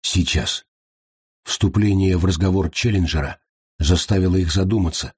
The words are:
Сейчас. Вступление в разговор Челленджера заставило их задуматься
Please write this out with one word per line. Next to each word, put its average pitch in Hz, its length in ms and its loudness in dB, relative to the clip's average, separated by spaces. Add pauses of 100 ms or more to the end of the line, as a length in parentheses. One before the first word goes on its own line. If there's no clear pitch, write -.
Сейчас. - 640 -4 (760)
Вступление 98 760 2
в 82 80 0
разговор 92 440 2
Челленджера 85 680 -2 (400)
заставило 90 560 2
их 90 160 0
задуматься 95 680 -2